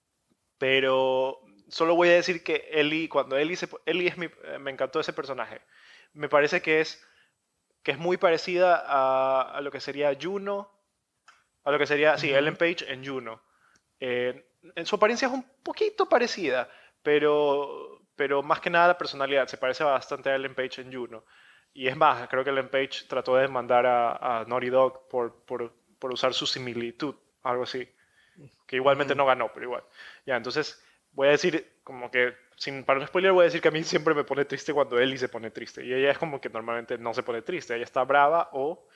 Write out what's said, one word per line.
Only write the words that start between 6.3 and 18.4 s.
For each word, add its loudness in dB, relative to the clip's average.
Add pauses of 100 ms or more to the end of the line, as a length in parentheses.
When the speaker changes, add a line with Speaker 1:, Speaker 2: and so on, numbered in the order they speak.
Speaker 1:
que 2
es, -6 (800)
que -4
es -4
muy -2
parecida 2
a, 2 (160)
a -6
lo -6
que -10
sería -2
Juno, -8 (920)
a 0
lo 4
que 2
sería, 4
sí, -2
Speaker 2:
Ujú. 4
Speaker 1:
Ellen 2
Page -2
en -14
Juno. -10 (580)
Eh, -4 (300)
en -8
su -4
apariencia 2
es -4
un -6 (200)
poquito -2
parecida, 0 (340)
pero, 0 (140)
pero 0